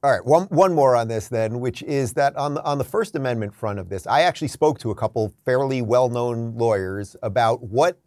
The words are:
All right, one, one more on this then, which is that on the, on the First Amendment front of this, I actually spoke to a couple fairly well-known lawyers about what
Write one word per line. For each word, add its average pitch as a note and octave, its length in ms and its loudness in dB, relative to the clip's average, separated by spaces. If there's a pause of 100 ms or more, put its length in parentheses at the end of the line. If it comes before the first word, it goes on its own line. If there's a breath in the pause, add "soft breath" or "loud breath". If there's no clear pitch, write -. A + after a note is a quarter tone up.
All C#3 80 4
right, F#2+ 120 2
one, D3+ 240 4
one F3+ 280 4
more C3+ 200 6
on A#2 120 2
this A2 220 -4
then, A2+ 300 -2
which B2 220 -6
is C3+ 320 -2
that C#3 220 0
on D3 180 -4
the, D3+ 100 -6
on D3 140 -2
the C3+ 60 -2
First G#3 320 -4
Amendment A#2+ 400 -4
front G2+ 240 -6
of F#2 100 -12
this, F#2+ 160 -8
I B2+ 160 2
actually F3+ 280 0
spoke D3+ 300 0
to A2+ 120 -4
a G2+ 40 -2
couple A2 380 -2 (120)
fairly C3 360 0
well-known A#2+ 760 0
lawyers G2+ 680 -2
about A#2 400 0
what B2+ 440 0